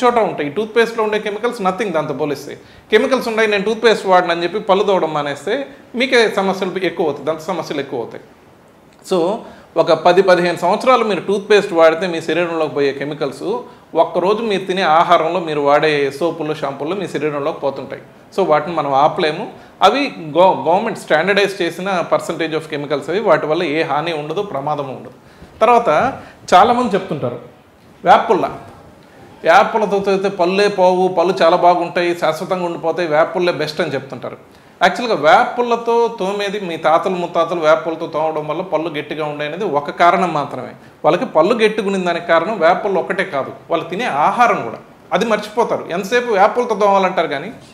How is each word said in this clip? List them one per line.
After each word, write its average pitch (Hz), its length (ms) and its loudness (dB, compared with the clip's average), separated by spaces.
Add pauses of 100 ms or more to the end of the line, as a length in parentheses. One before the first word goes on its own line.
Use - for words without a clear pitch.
చోట 240 140 4
ఉంటాయి. 160 300 -2
ఈ 139 40 -8
టూత్‌పేస్ట్‌లో 220 520 0
ఉండే 214 140 -2
కెమికల్స్ 214 440 -6
నథింగ్ 185 300 -2
దాంతో 151 220 -2
పోలిస్తే. 147 380 -6 (380)
కెమికల్స్ 240 380 2
ఉన్నాయి, 220 200 0
నేను 202 160 0
టూత్‌పేస్ట్ 220 420 2
వాడను 180 260 4
అని 170 100 -2
చెప్పి 170 160 -4
పళ్ళు 196 260 0
తోవడం 170 300 0
మానేస్తే 147 400 -4 (400)
మీకే 254 260 0 (160)
సమస్యలు 190 480 -2
ఎక్కువ 170 220 -2
అవుతాయి, 139 200 -4
దంత 156 140 -4
సమస్యలు 160 400 -6
ఎక్కువ 131 200 -6
అవుతాయి. - 240 -12 (840)
So, 190 80 2 (580)
ఒక 160 160 4
పది 170 300 4
పదిహేను 175 340 4
సంవత్సరాలు 214 480 2
మీరు 190 160 -2
టూత్‌పేస్ట్ 196 520 0
వాడితే 165 340 4
మీ 165 140 -4
శరీరంలోకి 160 540 -2
పోయే 143 180 0
కెమికల్స్ 143 560 -6 (460)
ఒక్కరోజు 180 480 2
మీరు 190 220 -2
తినే 190 180 -2
ఆహారంలో, 165 580 4
మీరు 156 200 -4
వాడే 143 500 2 (100)
సోపులు, 160 340 -2
షాంపూలు 143 400 -6
మీ 190 120 -6
శరీరంలోకి 147 540 -4
పోతుంటాయి. 135 420 -6 (340)
So, 185 100 2
వాటిని 156 300 0
మనం 143 180 -2
ఆపలేము. 156 520 0 (360)
అవి 220 180 6 (360)
గో-, 175 200 6 (100)
గవర్నమెంట్ 196 320 0
స్టాండర్డైజ్ 190 640 0
చేసిన 180 260 -4 (240)
percentage 165 460 -2
of 156 140 -8
chemicals 143 360 -4
అవి, 180 120 -2
వాటి 156 260 2
వల్ల 160 160 0
ఏ 156 200 -2
హాని 151 300 -2
ఉండదు, 156 300 -6
ప్రమాదం 143 460 -6
ఉండదు. 113 280 -14 (440)
తర్వాత 226 280 4 (640)
చాలామంది 233 400 6
చెప్తుంటారు - 640 -6 (460)
వేపుల్ల, 180 420 4 (1000)
వేపుల్లతో 202 520 4 (140)
అయితే 190 180 0
పళ్ళే 190 400 0
పోవు, 185 400 2
పళ్ళు 185 340 0
చాలా 170 140 6
బాగుంటాయి, 175 540 2 (100)
శాశ్వతంగా 175 440 -2
ఉండిపోతాయి, 165 440 -4
వేపుల్లే 170 440 0
బెస్ట్ 151 280 -6
అని 151 140 -4
చెప్తుంటారు. 127 420 -10 (460)
యాక్చువల్గా 196 340 0 (120)
వేపుల్లతో 233 920 2
తోమేది, 202 420 -4
మీ 170 160 -8
తాతలు 165 380 2
ముత్తాతలు 170 460 -2
వేపుల్లతో 160 460 2
తోమడం 151 420 -4
వల్ల 156 140 -4
పళ్ళు 160 360 -2
గట్టిగా 151 260 -6
ఉండే 147 200 -6
అనేది 165 200 -8
ఒక 143 260 -2
కారణం 175 440 2
మాత్రమే. 127 380 -6 (320)
వాళ్ళకి 170 200 2
పళ్ళు 180 300 2
గట్టిగా 214 320 0
ఉండిన 196 180 -2
దానికి 170 220 -2
కారణం 165 320 0
వేపుల్ల 180 400 2
ఒక్కటే 185 260 -2
కాదు, 127 280 -6 (180)
వాళ్ళు 160 180 -2
తినే 196 160 -6
ఆహారం 190 580 2
కూడా. 113 160 -8 (340)
అది 185 140 0
మర్చిపోతారు, 208 640 -2
ఎంతసేపు 240 420 -2
వేపుల్లతో 208 420 2
తోమాలంటారు 190 520 2
కానీ 147 240 -6 (240)